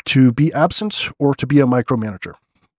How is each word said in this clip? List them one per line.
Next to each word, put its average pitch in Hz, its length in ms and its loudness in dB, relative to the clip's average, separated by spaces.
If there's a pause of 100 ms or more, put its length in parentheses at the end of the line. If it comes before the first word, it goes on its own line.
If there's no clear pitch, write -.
To 131 260 4
be 147 220 0
absent 180 560 -4 (100)
or 139 160 0
to - 120 -6
be 143 120 2
a 139 60 6
micromanager? 117 720 -2 (440)